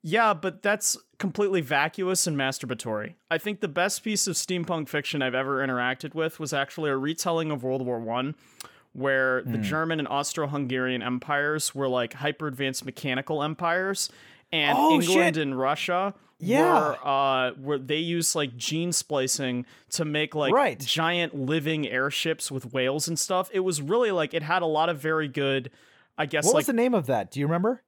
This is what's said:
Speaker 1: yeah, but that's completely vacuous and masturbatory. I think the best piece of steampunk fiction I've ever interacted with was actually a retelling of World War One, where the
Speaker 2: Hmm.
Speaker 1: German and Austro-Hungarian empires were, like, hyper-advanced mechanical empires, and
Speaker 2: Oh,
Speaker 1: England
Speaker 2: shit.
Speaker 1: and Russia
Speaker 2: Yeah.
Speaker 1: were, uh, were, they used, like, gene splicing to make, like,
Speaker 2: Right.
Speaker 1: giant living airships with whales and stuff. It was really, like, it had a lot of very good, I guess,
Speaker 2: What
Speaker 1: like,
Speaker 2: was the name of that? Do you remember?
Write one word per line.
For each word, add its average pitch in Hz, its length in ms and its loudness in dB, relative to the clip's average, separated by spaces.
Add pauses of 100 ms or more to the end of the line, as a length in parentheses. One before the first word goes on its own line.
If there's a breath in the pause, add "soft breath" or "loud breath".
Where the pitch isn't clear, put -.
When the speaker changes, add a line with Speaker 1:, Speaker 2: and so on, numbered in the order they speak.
Speaker 1:
yeah, 214 300 4
but 180 300 -4
that's 208 340 0 (220)
completely 190 420 0
vacuous 156 640 0
and 160 100 0
masturbatory. 120 760 -4 (160)
I 165 60 2
think 208 240 -4
the 185 80 -2
best 175 340 0
piece 214 240 0
of 180 100 -2
steampunk 170 520 -4
fiction 147 320 -4
I've 127 140 0
ever 135 300 0
interacted 127 500 -2
with 160 260 -2
was 156 140 -6
actually 143 360 -2
a 135 60 2
retelling 160 540 -2
of 139 120 -4
World 131 220 -2
War 123 160 -4
One, 123 340 -4 (580 loud breath)
where 131 520 2
the 117 140 -2
Speaker 2:
Hmm. 107 40 0
Speaker 1:
German 160 380 0
and 139 80 -2
Austro-Hungarian 139 920 -2
empires 143 720 -2
were, 139 140 -2
like, 123 260 -2
hyper-advanced 139 680 -4
mechanical 139 580 -4
empires, 175 680 -2 (400 loud breath)
and 151 260 2
Speaker 2:
Oh, 320 180 6
Speaker 1:
England 185 420 4
Speaker 2:
shit. 160 60 2
Speaker 1:
and 135 140 -2
Russia 175 560 0 (280 soft breath)
Speaker 2:
Yeah. 311 340 4
Speaker 1:
were, 156 320 2
uh, 135 540 2
were, 143 180 -2
they 131 200 -2
used, 170 360 0
like, 143 220 -2
gene 160 340 -2
splicing 131 760 0 (260 soft breath)
to 170 140 -2
make, 151 300 -2
like, 147 180 2
Speaker 2:
Right. 220 280 2
Speaker 1:
giant 165 560 0
living 151 500 0
airships 139 640 -2
with 127 220 -8
whales 135 340 0
and 165 100 -2
stuff. 185 360 0
It 190 80 2
was 185 200 0
really, 214 300 2
like, 160 240 0
it 165 80 0
had 175 200 0
a 170 40 0
lot 156 220 2
of 165 100 -2
very 156 300 0
good, 135 420 -2 (480 soft breath)
I 151 80 0
guess, 151 200 2
Speaker 2:
What 226 80 8
Speaker 1:
like, 302 80 6
Speaker 2:
was 233 40 -2
the 285 60 0
name 240 220 2
of 165 120 2
that? 110 240 0
Do - 80 -8
you 143 80 0
remember? 180 420 0